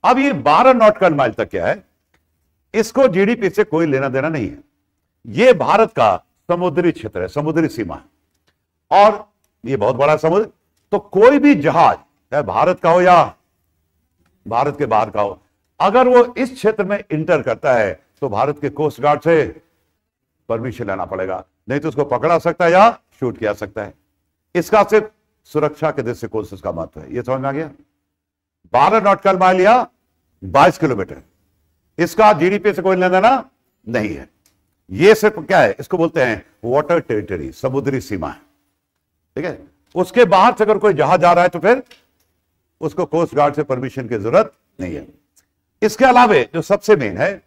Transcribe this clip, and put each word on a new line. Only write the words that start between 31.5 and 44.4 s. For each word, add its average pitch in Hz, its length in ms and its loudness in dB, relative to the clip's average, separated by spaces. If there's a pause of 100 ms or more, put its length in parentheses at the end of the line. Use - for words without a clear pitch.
इसका 208 340 2
जीडीपी 196 400 0
से 185 100 -6
कोई 190 140 0
लेना 185 140 0
देना 220 340 2 (420)
नहीं 107 280 -6
है। 69 140 -16 (640)
ये 165 240 4
सिर्फ 214 240 0
क्या 170 200 0
है, 117 220 2
इसको 175 180 -6
बोलते 160 240 -2
हैं 110 220 -4 (200)
वाटर 147 360 -2
टेरिटरी, 98 520 -6
समुद्री 135 480 -6
सीमा 82 280 -10
है, - 120 -16 (960)
ठीक 151 80 -8
है? 156 140 -10 (360)
उसके 185 320 2
बाहर 196 280 2
से 220 100 -2
अगर 208 140 0
कोई 202 140 0
जहाज 151 280 0
जा 175 120 4
रहा 175 120 4
है, 180 40 2
तो 175 100 -6
फिर 226 240 0 (960)
उसको 156 260 -6
कोस्ट 160 280 -4
गार्ड 143 200 0
से 151 80 -4
परमिशन 127 460 -6
की 117 100 -6
जरूरत 123 340 -2 (260)